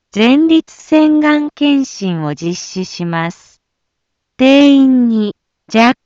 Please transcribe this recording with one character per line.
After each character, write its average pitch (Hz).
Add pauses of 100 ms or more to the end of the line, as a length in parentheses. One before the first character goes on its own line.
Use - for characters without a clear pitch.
(160)
前 254
立 320
腺 311
が 302
ん 294
健 285
診 175
を 147
実 170
施 -
し -
ま 170
す。 - (760)
定 277
員 262
に 214 (320)
若 233